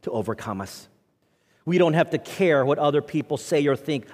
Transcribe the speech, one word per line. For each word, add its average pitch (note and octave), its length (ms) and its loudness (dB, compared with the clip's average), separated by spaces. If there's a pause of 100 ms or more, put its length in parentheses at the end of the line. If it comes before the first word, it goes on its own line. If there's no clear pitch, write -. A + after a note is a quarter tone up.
to - 100 -10
overcome G#2+ 500 -6
us. - 260 -16 (760)
We F3 120 2
don't E3+ 160 4
have D#3+ 180 2
to D#3+ 60 0
care D#3 480 2
what C#3+ 120 2
other D3 240 2
people C#3+ 360 -4
say D3 280 0
or C#3 100 2
think C3+ 380 -6